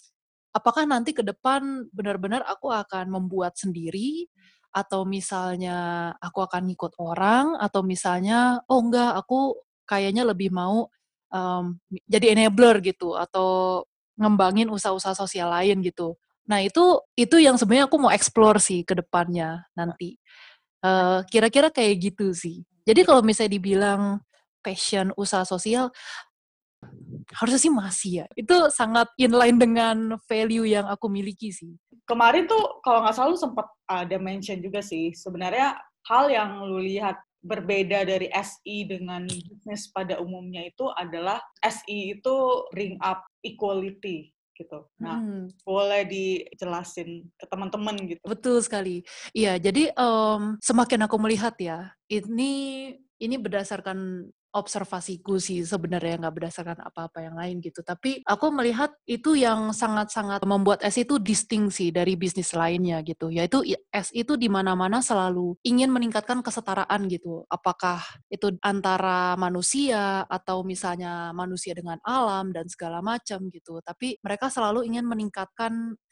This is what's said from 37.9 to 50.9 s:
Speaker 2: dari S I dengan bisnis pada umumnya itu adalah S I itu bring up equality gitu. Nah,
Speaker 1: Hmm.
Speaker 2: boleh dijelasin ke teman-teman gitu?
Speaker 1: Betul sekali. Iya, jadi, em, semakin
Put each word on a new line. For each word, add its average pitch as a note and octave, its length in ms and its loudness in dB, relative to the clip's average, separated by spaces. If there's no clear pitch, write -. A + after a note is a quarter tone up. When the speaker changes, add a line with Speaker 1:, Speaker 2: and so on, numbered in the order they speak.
Speaker 2:
dari F#3 240 -2
S G3+ 360 -6
I G#3 200 -8
dengan F3+ 400 -10
bisnis F#3+ 640 -12
pada F#3 320 -6
umumnya F3+ 440 -12
itu B3+ 280 -8
adalah F3+ 480 -6
S A3 240 -4
I G#3 280 -8
itu C4 180 -2
bring F#3+ 320 -8
up F#3 240 -4
equality G3 920 -6
gitu. D3+ 320 -18
Nah, E3 160 -8
Speaker 1:
Hmm. G3+ 280 -8
Speaker 2:
boleh G3+ 400 0
dijelasin F3+ 1200 -8
ke - 140 -18
teman-teman G3+ 560 -6
gitu? E3+ 180 -10
Speaker 1:
Betul A#3 400 0
sekali. F#3 400 -6
Iya, G3+ 240 2
jadi, G3+ 320 2
em, G#3+ 720 0
semakin A#3 460 2